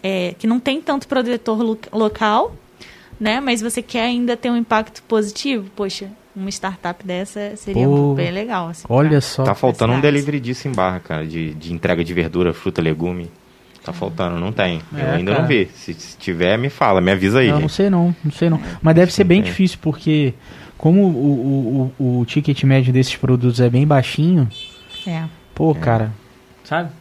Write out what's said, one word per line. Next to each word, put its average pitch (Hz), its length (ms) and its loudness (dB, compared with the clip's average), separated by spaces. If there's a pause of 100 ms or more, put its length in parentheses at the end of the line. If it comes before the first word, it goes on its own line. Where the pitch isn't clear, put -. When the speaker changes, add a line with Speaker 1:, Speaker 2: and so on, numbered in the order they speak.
Speaker 1:
é, 185 340 -4
que 226 100 -4
não 240 120 0
tem 277 220 -4
tanto 277 260 -4
produtor 233 540 -2
lo-, 220 180 -2 (140)
local, 220 640 0 (640)
né? 214 200 0
Mas 240 220 -2
você 233 200 -4
quer 226 220 -4
ainda 240 320 0
ter 240 140 -4
um 240 80 0
impacto 220 460 -2
positivo? 214 720 -2
Poxa, 196 340 -6 (260)
uma 190 140 -8
startup 185 560 -8
dessa 202 500 -8
seria 190 320 -2
Speaker 2:
Pô. 143 260 2
Speaker 1:
bem 170 180 -2
legal, 190 380 -6
assim, 170 200 -14
Speaker 2:
Olha 139 220 4
Speaker 1:
pra 143 100 4
Speaker 2:
só. - 220 -4
Speaker 3:
Tá 104 120 2
faltando 117 380 2
um 131 40 2
Speaker 1:
cidades. 147 160 4
Speaker 3:
delivery 143 280 0
disso 127 260 -6
em 135 40 -4
Barra, 92 280 0
cara, 80 260 -6
de, 80 280 -6
de 78 180 -12
entrega 85 320 -2
de 82 100 -6
verdura, 85 400 0
fruta, - 280 -4
legume. 85 480 -2 (540)
Tá - 100 -10
faltando, 87 460 -6
não 90 120 -4
tem. 90 300 -2 (160)
Speaker 2:
É, - 40 -6
Speaker 3:
Eu - 120 -2
ainda 180 180 -2
Speaker 2:
cara. - 120 0
Speaker 3:
não 160 40 0
vi. 113 280 2
Se, - 180 -12
se - 240 -18
tiver, 90 400 0
me 135 140 -2
fala, 104 280 2
me 90 120 4
avisa 98 280 2
aí. 123 100 4
Speaker 2:
Eu 147 100 2
não 151 100 0
sei 196 180 0
não, 175 280 2 (100)
não 147 60 -2
sei 170 180 0
não. 160 80 2
Speaker 1:
É. - 240 -8
Speaker 2:
Mas 160 140 6
deve 170 140 8
Speaker 3:
Acho - 60 -6
Speaker 2:
ser 202 80 4
Speaker 3:
que 185 40 4
Speaker 2:
bem 175 100 6
Speaker 3:
não 190 60 4
tem. 180 80 -2
Speaker 2:
difícil, 185 280 0
porque 151 540 0 (420)
como 180 280 4
o, 135 960 0
o, 139 40 0
o, 123 180 2
o 117 40 0
ticket 143 380 0
médio 135 280 4
desses 127 240 2
produtos 123 440 2
é 123 100 6
bem 131 160 4
baixinho, 147 640 2 (560)
Speaker 1:
É. 165 200 -6 (280)
Speaker 2:
pô, 160 180 2
Speaker 3:
É. 143 40 2
Speaker 2:
cara, 113 360 0 (520)
sabe? 165 260 -4 (120)